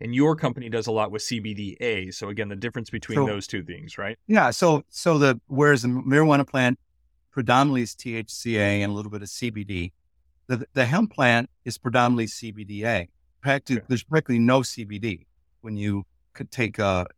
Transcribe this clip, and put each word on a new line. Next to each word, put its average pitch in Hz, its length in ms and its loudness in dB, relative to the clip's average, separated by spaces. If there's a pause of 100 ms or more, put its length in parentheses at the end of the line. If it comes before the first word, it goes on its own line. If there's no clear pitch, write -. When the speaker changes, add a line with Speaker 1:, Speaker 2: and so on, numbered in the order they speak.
Speaker 1:
and 117 140 -6
your 147 200 6
company 127 360 -4
does 110 160 -4
a 117 60 -2
lot 107 200 0
with 107 80 -6
C 117 200 -4
B 107 120 -8
D 101 280 -10
A. 101 300 -2
So 101 200 -8
again, 104 180 -4
the 101 80 -8
difference 113 320 -6
between - 280 -6
Speaker 2:
So 139 100 4
Speaker 1:
those 101 200 -4
two 98 160 -6
things, - 360 -14
right? 104 280 -6
Speaker 2:
Yeah. 190 240 4
So, 151 380 2
so 160 300 0
the, 135 280 4
whereas 143 360 4
the 123 60 0
marijuana 139 600 4
plant 127 300 2 (520)
predominantly 131 520 2
is 110 120 -6
T 117 220 -8
H 110 140 -8
C 117 260 -4
A 101 260 2
and 101 100 -2
a - 20 -4
little 104 160 -8
bit 104 100 -10
of 101 80 -12
C - 220 -6
B 107 120 -8
D, 92 300 -6 (540)
the, 123 260 -4
the 127 140 2
hemp 185 260 0
plant 120 380 2 (160)
is 120 100 -8
predominantly 120 520 2
C 110 220 -12
B 104 140 -14
D 101 200 -10
A. 110 160 0
In 85 80 -8 (340)
fact, 139 280 -2
Speaker 1:
Okay. 117 180 0
Speaker 2:
there's 123 160 -2
practically 143 340 0
no 123 240 6
C 117 220 -8
B 101 140 -10
D 98 280 -8 (340)
when 110 160 -10
you 101 280 -2 (280)
could - 180 -12
take 113 280 -4
a, 92 280 2 (120)